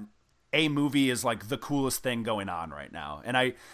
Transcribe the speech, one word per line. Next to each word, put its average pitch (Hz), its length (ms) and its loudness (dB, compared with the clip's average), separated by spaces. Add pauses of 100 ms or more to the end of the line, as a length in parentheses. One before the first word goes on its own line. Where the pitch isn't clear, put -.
(540)
a 156 140 4
movie 143 420 4
is, 123 140 0
like, 110 240 -2
the 131 100 -2
coolest 139 460 -2
thing 120 180 -2
going 107 280 -2
on 85 200 -6
right 71 220 -12
now. 76 320 -10
And 123 140 -2
I, 127 160 2 (200)